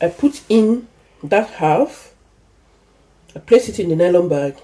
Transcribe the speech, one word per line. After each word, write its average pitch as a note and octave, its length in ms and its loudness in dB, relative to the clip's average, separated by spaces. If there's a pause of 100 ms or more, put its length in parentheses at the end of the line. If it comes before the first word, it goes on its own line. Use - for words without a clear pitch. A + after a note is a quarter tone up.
I E3+ 80 -2
put C#4 400 -4
in A3+ 380 0 (360)
that G3+ 280 -2
half, E3+ 600 -2 (1200)
I D3 40 -18
place A#3+ 280 2
it - 100 -12
in F3+ 120 -2
the D#3+ 60 0
nylon F3 320 2
bag C#3+ 360 -4